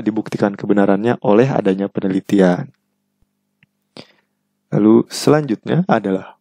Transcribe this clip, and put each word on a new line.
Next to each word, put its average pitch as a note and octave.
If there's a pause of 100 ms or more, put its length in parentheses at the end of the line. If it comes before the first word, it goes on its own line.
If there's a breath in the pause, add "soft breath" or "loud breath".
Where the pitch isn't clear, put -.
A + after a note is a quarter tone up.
dibuktikan G#2+
kebenarannya G2+
oleh A#2
adanya G2+
penelitian. F#2+ (2000 loud breath)
Lalu A2
selanjutnya C#3+
adalah G2